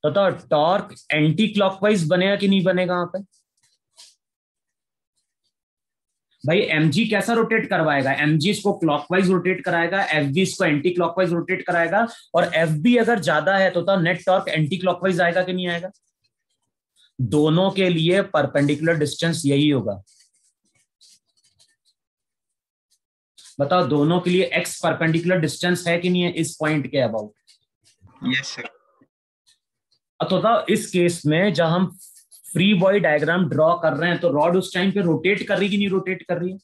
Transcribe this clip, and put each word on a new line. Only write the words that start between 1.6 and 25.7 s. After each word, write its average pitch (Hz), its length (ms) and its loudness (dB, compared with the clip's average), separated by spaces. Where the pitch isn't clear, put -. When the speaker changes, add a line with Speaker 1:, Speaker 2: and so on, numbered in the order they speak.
Speaker 1:
बनेगा 185 300 2
कि 202 120 0
नहीं 196 160 2
बनेगा 180 300 0
यहाँ 175 120 -2
पे? 185 120 -10
भाई, 175 140 2
एमजी 160 460 0
कैसा 214 260 -2
rotate 220 380 0
करवाएगा? 147 420 0
एमजी 151 380 2
इसको 202 220 -2
clockwise 170 580 0
rotate 185 340 0
कराएगा, 170 400 -2
एफ़बी 151 380 0
इसको 185 220 -2
एंटी 151 260 0
क्लॉकवाइज 175 420 0
rotate 180 340 -4
कराएगा, 175 420 0
और 175 200 2
एफ़बी 160 420 2
अगर 226 240 2
ज्यादा 156 360 2
है, 190 140 4
तो, 175 120 -2
तो 196 180 2
net 175 260 0
torque 190 220 2
एंटी 156 280 -2
क्लॉकवाइज 180 440 -2
आएगा 175 220 2
कि 180 100 -4
नहीं 180 160 -4
आएगा? 175 220 -6
दोनों 156 500 2
के 185 180 0
लिए 175 340 2
perpendicular 147 720 0
distance 160 520 -4
यही 139 220 2
होगा। 101 340 -2
बताओ, 175 260 0
दोनों 151 340 2
के 180 100 -2
लिए 180 140 2
एक्स 156 380 -4
perpendicular 165 560 0
distance 170 480 -2